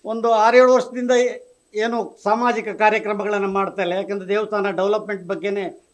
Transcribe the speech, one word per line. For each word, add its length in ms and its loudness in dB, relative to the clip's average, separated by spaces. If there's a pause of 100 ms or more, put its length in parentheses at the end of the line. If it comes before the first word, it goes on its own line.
ಒಂದು 280 0
ಆರೇಳು 420 6
ವರ್ಷದಿಂದ 360 -2 (640)
ಏನು 480 -4
ಸಾಮಾಜಿಕ 460 0
ಕಾರ್ಯಕ್ರಮಗಳನ್ನು 800 0
ಮಾಡ್ತಾ 340 -2
ಇಲ್ಲ, 100 0
ಯಾಕಂದರೆ 360 -4
ದೇವಸ್ಥಾನ 420 0
ಡೆವಲಪ್ಮೆಂಟ್ 560 -2
ಬಗ್ಗೆನೇ 440 -4 (240)